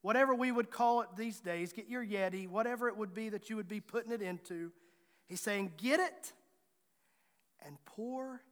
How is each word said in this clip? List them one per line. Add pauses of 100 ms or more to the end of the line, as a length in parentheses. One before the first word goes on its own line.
whatever
we
would
call
it
these
days,
get
your
Yeti,
whatever
it
would
be
that
you
would
be
putting
it
into." (560)
He's
saying,
"Get
it (1300)
and
pour (100)